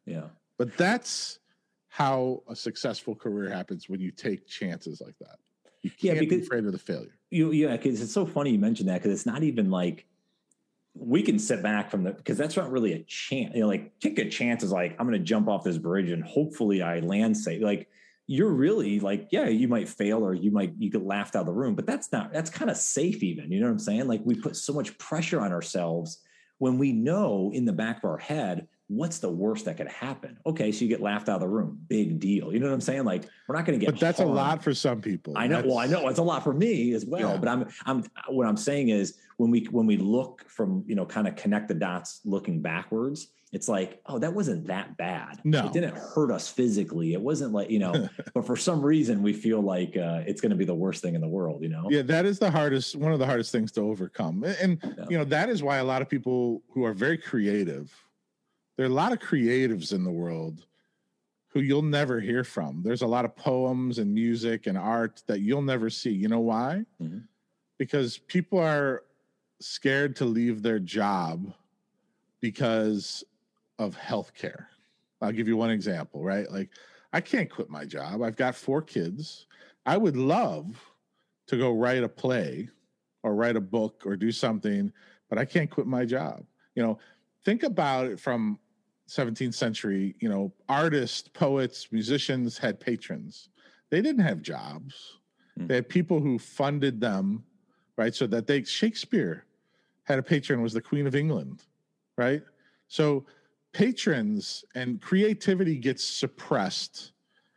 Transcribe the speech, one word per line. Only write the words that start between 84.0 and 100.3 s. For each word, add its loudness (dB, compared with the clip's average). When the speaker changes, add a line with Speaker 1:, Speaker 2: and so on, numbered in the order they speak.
Speaker 2:
or -2
do 0
something, 0
but -2
I 0
can't 0
quit -2
my 0
job. -4
You 0
know, 0
think 2
about 2
it -6
from -2
seventeenth -2
century, -2
you -2
know, 0
artists, 0
poets, 0
musicians 0
had -2
patrons. -8
They 2
didn't 2
have 0
jobs. -12
Speaker 1:
Hmm. -6
Speaker 2:
They 2
had 0
people 2
who 2
funded -2
them, 0
right? 0
So 0
that 0
they, 2
Shakespeare -2
had 0
a -4
patron, 0